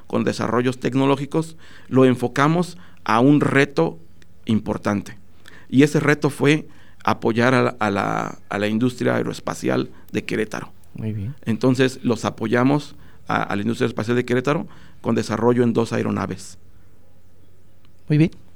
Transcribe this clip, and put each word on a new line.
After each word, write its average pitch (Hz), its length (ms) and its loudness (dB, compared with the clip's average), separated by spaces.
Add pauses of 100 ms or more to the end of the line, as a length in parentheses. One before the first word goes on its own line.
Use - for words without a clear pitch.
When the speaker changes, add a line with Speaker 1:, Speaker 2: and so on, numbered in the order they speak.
Speaker 1:
con 117 160 0
desarrollos 120 580 0
tecnológicos, 135 760 0 (320)
lo 131 160 6
enfocamos 139 720 2 (280)
a 110 160 4
un 143 200 8
reto 151 580 2 (460)
importante. 104 720 -2 (540)
Y 131 120 6
ese 151 160 4
reto 147 300 2
fue 143 400 2 (360)
apoyar 117 500 2
a 123 80 6
la, 123 160 0
a 104 120 0
la, 107 480 -2 (120)
a 101 80 -2
la 104 100 2
industria 123 480 0
aeroespacial 127 720 -2 (240)
de 104 120 -2
Querétaro. - 480 -4 (220)
Speaker 2:
Muy 110 200 -6
bien. 107 200 -6 (120)
Speaker 1:
Entonces, 127 560 2
los 113 240 0
apoyamos 120 720 0 (300)
a, 110 160 0
a - 140 -4
la 101 60 -2
industria 117 240 0
espacial 117 320 0
de 123 80 0
Querétaro 131 400 0 (340)
con 117 140 0
desarrollo 113 500 2
en 117 100 2
dos 113 180 2
aeronaves. 101 640 -2 (1500)
Speaker 2:
Muy 151 100 4
bien. 160 120 6 (260)